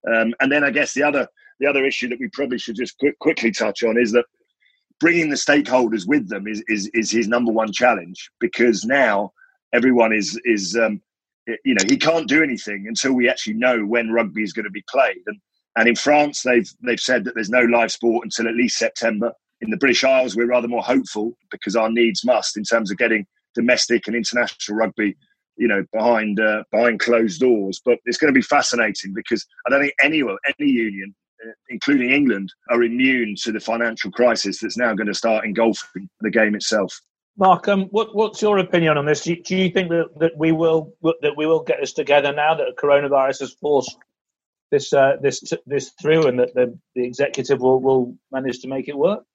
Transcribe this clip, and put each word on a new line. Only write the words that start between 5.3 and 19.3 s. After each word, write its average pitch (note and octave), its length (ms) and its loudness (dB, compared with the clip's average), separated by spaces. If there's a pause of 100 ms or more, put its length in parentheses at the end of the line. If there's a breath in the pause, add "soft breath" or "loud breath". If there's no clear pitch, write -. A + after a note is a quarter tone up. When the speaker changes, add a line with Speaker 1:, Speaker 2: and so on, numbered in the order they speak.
Speaker 1:
stakeholders B2 720 2
with A#2+ 220 0
them G2+ 180 -8
is, G#2+ 220 -8
is, G#2 260 -2
is A2 160 0
his A2 160 0
number A#2+ 240 2
one G#2+ 220 0
challenge, F#2+ 580 0 (100)
because A2+ 440 2
now A2 480 2 (400 soft breath)
everyone A#2+ 400 4
is, G#2+ 320 -2
is, G2+ 320 -2
um, G#2+ 240 0 (460)
y-, A2+ 180 -8
you C3 100 2
know, G2 140 0
he C3 80 4
can't D#3+ 320 0
do D#3 140 2
anything G#2+ 440 -6
until A#2 260 -2
we B2 160 2
actually A2 260 -2
know A#2 300 0
when A2+ 280 -2
rugby A2 300 0
is F#2+ 100 -6
gonna G#2 180 -8
be G#2 180 -14
played. B2 380 0
And, G#2 120 -10 (380)
and A2+ 120 4
in A#2 80 2
France, D3 460 2
they've, B2 280 2 (140)
they've A#2+ 160 -2
said A#2+ 240 -2
that A#2+ 100 -10
there's G#2+ 160 -6
no B2 120 4
live A#2 300 2
sport A#2 320 0
until A2+ 240 -4
at A2+ 60 -4
least A#2+ 240 0
September. A2+ 540 -2 (280)